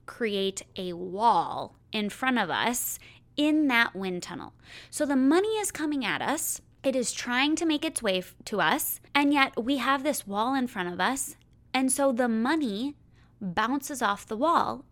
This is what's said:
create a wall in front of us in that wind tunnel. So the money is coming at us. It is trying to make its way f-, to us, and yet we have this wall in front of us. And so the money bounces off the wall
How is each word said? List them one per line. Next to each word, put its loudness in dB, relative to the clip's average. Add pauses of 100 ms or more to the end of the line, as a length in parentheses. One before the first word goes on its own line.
create -4 (120)
a -8
wall 0 (160)
in -2
front 0
of 0
us -2 (400)
in 2
that 2
wind -4
tunnel. -12 (360)
So -2
the 2
money 6
is -2
coming -2
at 0
us. -2 (220)
It 2
is 0
trying 0
to -2
make 0
its -4
way 2
f-, -6 (120)
to -2
us, 2 (140)
and 4
yet 2
we 0
have 0
this -2
wall -2
in 0
front -4
of -6
us. -2 (400)
And 2
so 2
the 0
money 0 (440)
bounces -2
off -2
the -6
wall 0